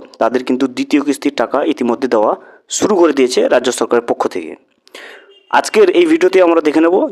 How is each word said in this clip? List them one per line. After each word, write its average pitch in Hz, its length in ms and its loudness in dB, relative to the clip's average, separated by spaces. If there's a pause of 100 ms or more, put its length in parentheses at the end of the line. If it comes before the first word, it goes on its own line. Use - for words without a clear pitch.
(180)
তাদের 120 260 -2
কিন্তু 131 240 -2
দ্বিতীয় 135 340 -2
কিস্তির 143 340 -4
টাকা 127 280 -2
ইতিমধ্যে 120 440 -2
দেওয়া 120 280 2 (340)
শুরু 190 260 -2
করে 170 180 4
দিয়েছে 135 340 0
রাজ্য 123 240 0
সরকারের 117 360 -2
পক্ষ 127 200 -4
থেকে। 85 280 -10 (920)
আজকের 180 400 2
এই 175 160 2
ভিডিওতে 175 360 2
আমরা 170 200 4
দেখে 151 200 0
নেব 170 140 2 (160)